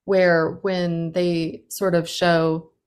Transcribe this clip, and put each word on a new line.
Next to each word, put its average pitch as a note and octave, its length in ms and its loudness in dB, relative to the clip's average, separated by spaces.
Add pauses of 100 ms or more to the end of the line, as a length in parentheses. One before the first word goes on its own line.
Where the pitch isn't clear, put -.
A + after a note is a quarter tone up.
where F3 480 2 (100)
when E3+ 500 -4
they E3+ 560 -2
sort F#3 280 -2
of E3 120 0
show, E3 640 0 (160)